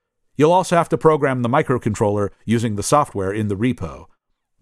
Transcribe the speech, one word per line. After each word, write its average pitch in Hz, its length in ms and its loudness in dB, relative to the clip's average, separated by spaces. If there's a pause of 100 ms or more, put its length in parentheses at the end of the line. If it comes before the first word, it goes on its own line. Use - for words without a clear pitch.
(360)
You'll 151 160 4
also 180 240 2
have 170 140 2
to 160 80 0
program 143 440 2
the 117 80 -2
microcontroller 110 800 0 (160)
using 110 300 0
the 101 80 -6
software 101 480 -2
in 107 160 -2
the 101 100 -2
repo. 95 480 -4 (560)